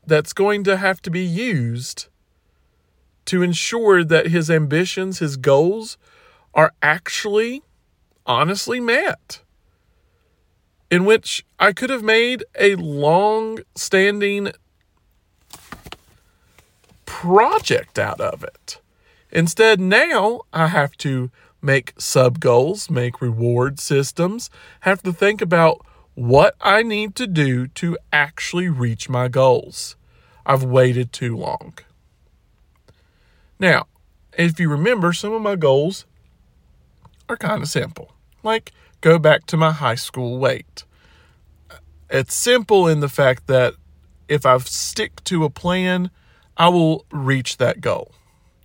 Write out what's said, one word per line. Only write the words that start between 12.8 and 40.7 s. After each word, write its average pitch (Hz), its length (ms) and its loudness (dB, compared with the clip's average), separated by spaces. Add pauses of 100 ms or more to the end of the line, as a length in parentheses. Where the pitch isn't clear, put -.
project 202 920 0
out 104 220 -4
of - 220 -6
it. - 380 -16 (500)
Instead, 180 500 2
now 220 640 0 (100)
I 160 140 0
have 156 320 -2
to 127 320 -4 (320)
make 135 340 0
sub-goals, 127 920 2
make 123 320 -4
reward 120 560 -2
systems, 170 720 -2 (300)
have 190 240 0
to 185 80 -2
think 202 280 0
about 165 400 4 (340)
what 131 460 4
I 226 220 4
need 214 340 -4
to 247 100 -6
do 139 420 0
to 170 280 -6 (160)
actually 156 560 -2
reach 120 400 -4
my 127 200 -2
goals. 127 680 0 (480)
I've 135 200 0
waited 127 480 2
too 120 240 -6
long. - 380 -10 (1800)
Now, 180 280 2 (500)
if 170 220 0
you 170 100 0
remember, 175 440 0
some 208 200 -6
of 226 80 -4
my 202 160 -2
goals 151 480 0 (1200)
are 233 80 -6
kinda 202 300 -4
simple. - 460 -8 (300)
Like, 220 300 -4 (280)
go 165 180 6
back 156 280 4
to 165 100 -4
my 160 160 2
high 139 220 -2
school 127 440 -8
weight. - 460 -4 (1300)